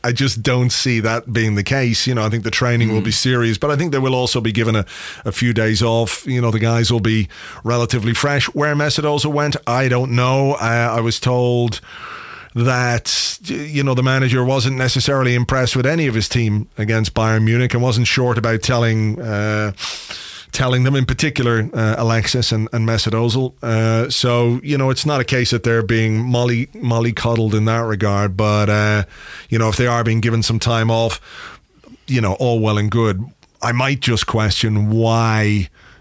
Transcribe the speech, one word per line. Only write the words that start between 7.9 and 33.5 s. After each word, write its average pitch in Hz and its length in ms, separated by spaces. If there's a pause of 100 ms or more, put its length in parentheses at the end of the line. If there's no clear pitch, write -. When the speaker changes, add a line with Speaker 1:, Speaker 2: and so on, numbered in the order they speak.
Speaker 1:
fresh. 143 400
Where 147 200
Mesut 147 300
Ozil 147 260
went, 147 260 (100)
I 127 220
don't 123 240
know. 131 420
Uh, 117 420
I 117 40
was 113 200
told 123 640 (720)
that, 120 880
you 147 380
know, 135 120
the 123 80
manager 131 420
wasn't 131 320
necessarily 131 580
impressed 123 400
with 127 120
any 160 200
of 120 80
his 107 140
team 107 480
against 110 380
Bayern 110 300
Munich 117 280
and 120 100
wasn't 120 240
short 123 300
about 113 260
telling, 110 580
uh, 107 520 (800)
telling 127 320
them, 135 100
in 135 120
particular, 123 680
uh, 110 240
Alexis 113 560
and, 110 220
and 113 120
Mesut 110 260
Ozil. 120 500
Uh, 113 480
so, 120 520
you 143 140
know, 131 140
it's 131 160
not 147 140
a 123 40
case 123 260
that 123 120
they're 117 200
being 110 460
molly, 120 460
mollycoddled 117 800
in 107 100
that 113 220
regard, 101 500
but, 104 320
uh, 104 360 (440)
you 117 100
know, 113 120
if 98 60
they 123 100
are 120 180
being 113 160
given 113 220
some 117 160
time 113 320
off, 113 300 (840)
you 127 140
know, 98 140
all 120 260
well 110 160
and 104 140
good. 110 340 (380)